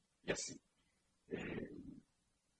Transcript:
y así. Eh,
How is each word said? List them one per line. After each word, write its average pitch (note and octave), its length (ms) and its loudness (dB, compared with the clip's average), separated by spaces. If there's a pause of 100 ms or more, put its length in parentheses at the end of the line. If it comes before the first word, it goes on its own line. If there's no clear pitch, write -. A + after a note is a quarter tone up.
(220)
y - 100 6
así. - 280 0 (680)
Eh, - 420 0 (880)